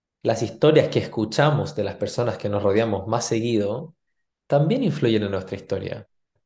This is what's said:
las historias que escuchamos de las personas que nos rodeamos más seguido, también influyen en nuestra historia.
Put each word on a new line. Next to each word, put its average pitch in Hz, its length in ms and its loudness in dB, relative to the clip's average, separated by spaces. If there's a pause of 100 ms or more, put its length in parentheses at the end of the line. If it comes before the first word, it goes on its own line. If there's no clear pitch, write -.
(240)
las 120 200 0
historias 151 460 4
que 123 100 0
escuchamos 113 760 0
de 104 80 -2
las 95 120 -6
personas 107 420 -4
que 104 120 -6
nos 101 140 -2
rodeamos 101 440 2
más 113 180 -2
seguido, 113 720 -2 (520)
también 165 360 2
influyen 113 400 2
en 98 80 -4
nuestra 95 260 -6
historia. 95 500 -8 (380)